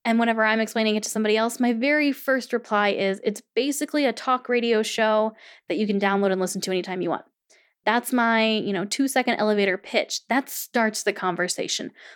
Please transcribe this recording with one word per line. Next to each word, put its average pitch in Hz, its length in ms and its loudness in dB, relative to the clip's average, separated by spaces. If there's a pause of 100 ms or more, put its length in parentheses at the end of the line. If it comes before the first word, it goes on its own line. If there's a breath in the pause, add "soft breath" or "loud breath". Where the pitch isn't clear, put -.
And 226 140 4
whenever 226 260 2
I'm 220 160 2
explaining 220 360 0
it 208 60 -2
to - 80 -6
somebody 220 260 2
else, 226 240 0
my 240 140 2
very 285 360 2
first 262 440 -2
reply 208 360 0
is, 190 320 0
"It's 208 200 -2 (120)
basically 285 520 0
a 233 60 2
talk 254 360 -2
radio 233 340 2
show 220 520 0 (340 loud breath)
that 180 80 -2
you 214 100 0
can 202 140 0
download 196 320 2
and 190 80 0
listen 185 220 -4
to 190 80 -4
anytime 180 320 -4
you 170 80 -2
want." - 160 -6 (580 soft breath)
That's 240 300 0
my, 226 340 2
you 214 240 0
know, 185 140 -2
two-second 254 480 0
elevator 202 420 2
pitch. - 520 -4
That 269 200 0
starts - 540 -2
the 202 100 0
conversation, - 800 -4 (240 loud breath)